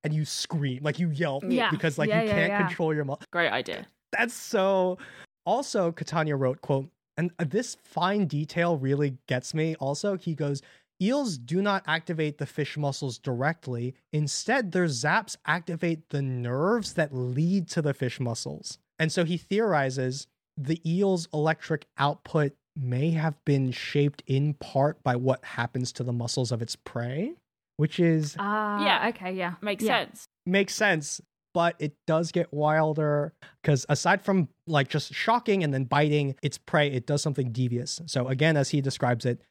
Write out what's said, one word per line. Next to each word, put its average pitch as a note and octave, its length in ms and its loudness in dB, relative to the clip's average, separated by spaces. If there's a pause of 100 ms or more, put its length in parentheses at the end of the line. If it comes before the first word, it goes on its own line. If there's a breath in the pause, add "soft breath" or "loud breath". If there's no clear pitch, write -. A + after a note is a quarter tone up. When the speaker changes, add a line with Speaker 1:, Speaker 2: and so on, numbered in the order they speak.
Speaker 1:
and D3+ 100 0
you D3+ 120 0
scream, C#3 580 -4
like, D3+ 160 -2
you F3 100 2
yelp C#3+ 380 -2
Speaker 2:
Yeah. A#3+ 240 2
Speaker 1:
because, D#3+ 260 0
like, D3+ 120 0
Speaker 2:
Yeah, A3 120 2
Speaker 1:
you A3 60 0
Speaker 2:
yeah, G#3 60 0
Speaker 1:
can't E3+ 160 2
Speaker 2:
yeah. G3+ 180 0
Speaker 1:
control D#3+ 260 0
your D3+ 120 -2
mu-, C3+ 100 -4 (160)
Speaker 3:
Great E3+ 200 2
idea. - 360 -4 (240)
Speaker 1:
That's A#3 220 0
so, F#3+ 640 2 (480 loud breath)
also, G3 460 0
Catania D#3 440 -2
wrote, C3+ 260 0
quote, C#3 280 -2 (280)
"And, E3+ 220 -2
uh, E3+ 80 0
this G#3 360 -4
fine F#3+ 440 0
detail D#3 500 0
really C3+ 400 0 (100)
gets B2+ 260 -2
me." D#3 220 0
Also, D3+ 420 -2
he E3 180 -4
goes, C#3+ 260 -2 (400 soft breath)
"Eels A#3 360 0
do C3+ 240 -2
not G3 260 0
activate D#3 500 -2
the D3 80 -4
fish - 320 -6
muscles C#3 400 -4
directly. B2+ 800 -4 (160 soft breath)
Instead, F3 600 0
their F3+ 140 2
zaps D3+ 500 0 (100)
activate E3 640 -2
the C#3+ 120 -2
nerves C3+ 720 0
that D3 200 -2
lead D3+ 560 0
to E3+ 120 -2
the C#3+ 120 0
fish - 260 -4
muscles." C3 580 -6 (220)
And D#3+ 120 2
so F3 140 2
he E3+ 120 0
theorizes C3+ 920 0 (280)
the D#3 320 -2
eel's F3+ 460 2
electric D#3 540 0 (100)
output C#3+ 560 0 (220)
may C3 360 0
have D#3 340 -2
been C3+ 260 2
shaped - 560 0
in C#3+ 280 2
part - 480 0
by B2 120 2
what B2+ 280 0
happens B2 500 -4
to B2+ 100 -8
the B2 100 -2
muscles A#2+ 380 -2
of A#2 100 -2
its A2 140 -6
prey, C#3 580 -6 (440)
which D#3 220 0
is D#3+ 400 4
Speaker 2:
Ah, G#3 460 -2
Speaker 3:
Yeah. A#3+ 240 4
Speaker 2:
okay, F#3+ 240 -8
yeah. F3+ 280 -4
Speaker 3:
Makes G#3 220 -4
Speaker 2:
Yeah. G3+ 220 2
Speaker 3:
sense. - 220 -20 (180)
Speaker 1:
makes G3 300 2
sense, E3+ 460 0 (340)
but E3+ 240 2
it D3 160 -4 (120)
does D#3+ 240 2
get C3 220 0
wilder D3+ 800 2 (300 loud breath)
'cause C#3 260 4
aside F#3 340 4
from, F#3+ 260 2 (180)
like, D3 220 2
just D3 240 -4
shocking A3 500 2
and C#3+ 100 0
then C3 120 0
biting D3 580 2
its C#3 140 -2
prey, D3 340 2
it B2+ 160 -2
does C#3+ 140 2
something C3+ 300 -2
devious. A#2+ 560 -2
So B2+ 200 -2
again, D3+ 300 4
as C#3 120 2
he D3 120 2
describes B2+ 440 0
it A#2+ 260 0